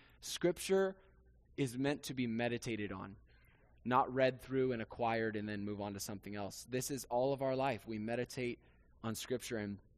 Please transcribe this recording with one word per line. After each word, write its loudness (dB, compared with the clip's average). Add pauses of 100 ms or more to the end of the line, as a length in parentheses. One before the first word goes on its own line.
(220)
Scripture 2 (600)
is 0
meant 0
to -6
be 2
meditated 0
on, -8 (680)
not 4
read 4
through 2
and -2
acquired 0
and -2
then -2
move -4
on -2
to -6
something -8
else. -6
This -2
is -4
all 2
of -2
our 2
life. 0
We -4
meditate -2 (440)
on -2
Scripture. -4
And -2 (200)